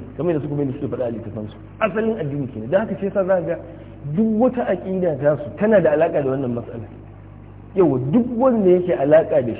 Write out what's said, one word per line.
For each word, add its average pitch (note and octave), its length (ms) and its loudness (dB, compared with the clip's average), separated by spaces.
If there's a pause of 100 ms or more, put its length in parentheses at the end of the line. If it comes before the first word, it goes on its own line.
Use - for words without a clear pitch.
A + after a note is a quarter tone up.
(160)
kamar E3 180 0
yadda D3 120 -2
suka D3 80 -6
bayyana C#3+ 240 -2
suke C3 120 -6
faɗa B2 160 -4
a A#2 40 -4
littafansu. G#2+ 460 -10 (240)
Asalin A3 380 0
addini C#3+ 340 -4
kenan. A2 180 -10
Dan F#3+ 100 4
haka A3 180 -4
ce G3 80 -4
yasa G3 180 0
za F#3 160 2
ga E3 180 -4 (560)
duk A3 260 2
wata B3 220 2
aƙida F#3 560 -2
ta D3 180 2
su - 220 -10
tana G#3 220 4
da D#3 100 4
alaƙa D#3+ 320 2
da C3 80 0
wannan C3 240 -2
matsala. A#2 320 -10 (880)
Yawa D#3 240 4 (140)
duk A#3 140 4 (120)
wanda A3+ 320 4
yake F3+ 240 4
alaƙa D3+ 480 4
da A2+ 180 -4